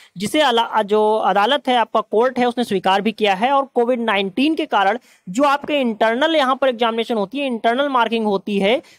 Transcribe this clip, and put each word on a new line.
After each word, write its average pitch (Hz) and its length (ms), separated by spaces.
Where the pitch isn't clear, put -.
जिसे 214 240
अला-, 233 420
जो 214 320
अदालत 214 520
है, 254 80
आपका 220 260
कोर्ट 247 380
है, 247 60
उसने 240 180
स्वीकार 190 380
भी 220 100
किया 208 220
है 226 180
और 277 140
कोविड 240 340
नाइनटीन 220 560
के 320 100
कारण 208 340
जो 226 140
आपके 285 380
इंटरनल 240 540
यहाँ 269 200
पर 262 140
एग्जामिनेशन 226 460
होती 202 220
है, 285 80
इंटरनल 247 440
मार्किंग 226 360
होती 196 340
है, 220 220